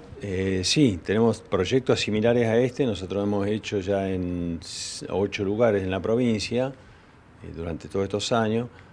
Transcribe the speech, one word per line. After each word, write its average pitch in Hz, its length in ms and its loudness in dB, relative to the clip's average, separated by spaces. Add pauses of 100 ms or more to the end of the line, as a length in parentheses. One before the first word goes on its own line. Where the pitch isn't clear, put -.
(200)
Eh, 95 440 -2
sí, 117 400 4
tenemos 110 360 2
proyectos 104 600 2
similares 113 480 2
a 113 100 4
este. 127 260 2
Nosotros 95 380 -2
hemos 101 240 0
hecho 104 320 -2
ya 98 300 0
en 87 520 -2
s-, - 480 -12
ocho 101 360 0
lugares 104 400 2
en 92 80 -2
la 95 80 0
provincia, 117 720 0 (720)
eh, 87 100 -12
durante 82 320 -8
todos 98 180 -2
estos 101 280 -4
años. 113 340 0 (260)